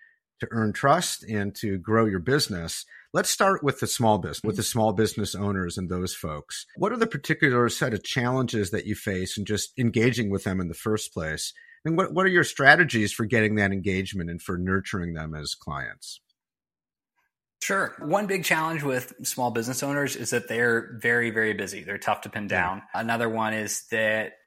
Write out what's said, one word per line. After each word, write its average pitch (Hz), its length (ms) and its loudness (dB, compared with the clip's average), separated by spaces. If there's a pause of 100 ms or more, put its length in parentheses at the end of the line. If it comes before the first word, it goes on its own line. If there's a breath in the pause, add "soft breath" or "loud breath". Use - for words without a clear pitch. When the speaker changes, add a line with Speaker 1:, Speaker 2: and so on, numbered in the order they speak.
(400 soft breath)
Speaker 1:
to 120 120 -6
earn 110 220 0
trust - 500 2
and 101 320 -4
to 101 220 -2
grow 110 280 4
your 95 140 0
business. 95 680 -2 (280 loud breath)
Let's 190 160 2
start 196 340 2
with 139 160 0
the 113 80 0
small 110 300 4
business, 82 260 -6
with 104 140 0
the 113 60 0
small 110 280 2
business 104 420 0
owners 95 440 -2
and 90 120 -6
those 90 240 -4
folks. - 520 -10 (100)
What 190 160 0
are 247 60 -4
the 226 100 2
particular 123 640 2
set 123 240 -2
of 101 100 -4
challenges 120 680 0
that 107 140 -2
you 101 100 -4
face 92 420 -4
in 101 80 -4
just 104 340 -2
engaging 117 500 2
with 98 140 0
them 95 160 -2
in 90 80 -2
the 80 60 -8
first - 400 -4
place? 78 400 -6 (320 loud breath)
And 160 100 0
what, 185 180 0
what 180 120 2
are 190 40 4
your 175 140 6
strategies 139 680 6
for 117 120 -4
getting 107 300 2
that 101 160 2
engagement 95 580 -2
and 85 120 -8
for 92 160 -6
nurturing 92 560 -2
them 80 200 -8
as 73 220 -8
clients? 67 640 -12 (1400)
Speaker 2:
Sure. 196 360 -2
One 185 280 0
big 185 160 -2
challenge 160 400 0
with 127 300 -2 (100)
small 127 260 -2
business 117 320 -2
owners 143 340 -2
is 113 160 -6
that 120 180 0
they're 117 520 0
very, 117 280 2
very 110 240 2
busy. 95 300 -6
They're 98 140 -6
tough 104 240 -2
to - 80 -12
pin 110 140 -8
Speaker 1:
Yeah. 95 180 0
Speaker 2:
down. 92 200 -2 (120)
Another 117 360 -2
one 110 240 -2
is 107 380 -4
that 110 420 0 (140)